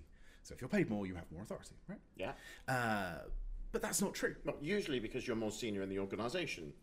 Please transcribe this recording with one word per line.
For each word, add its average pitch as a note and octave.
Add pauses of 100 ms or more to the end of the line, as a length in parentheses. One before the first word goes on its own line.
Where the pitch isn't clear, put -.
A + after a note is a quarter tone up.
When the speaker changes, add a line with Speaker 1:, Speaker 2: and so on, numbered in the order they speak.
(440)
Speaker 1:
So -
if -
you're B2+
paid F3
more, G#2
you F#2
have E2+
more E3
authority, - (120)
right? F#3+ (160)
Speaker 2:
Yeah. - (360)
Speaker 1:
Uh, G#2+ (520)
but G#3+
that's G#3+
not F#3+
true. - (100)
Speaker 2:
Well, D3
usually D#3+
because A2
you're A#2
more A2
senior G#2
in G2
the F#2+
organisation, G2+